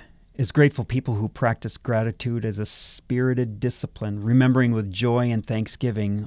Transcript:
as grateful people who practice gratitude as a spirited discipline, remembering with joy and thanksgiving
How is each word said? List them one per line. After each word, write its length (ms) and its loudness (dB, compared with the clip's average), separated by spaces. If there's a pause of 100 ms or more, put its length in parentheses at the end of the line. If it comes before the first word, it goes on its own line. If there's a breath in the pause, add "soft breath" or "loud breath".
(380 loud breath)
as 160 -2
grateful 320 4
people 300 -2
who 120 -2
practice 480 -2
gratitude 680 -2
as 140 -4
a 60 -4
spirited 960 -2
discipline, 640 -4
remembering 480 6
with 180 0
joy 400 0
and 160 -2
thanksgiving 800 -2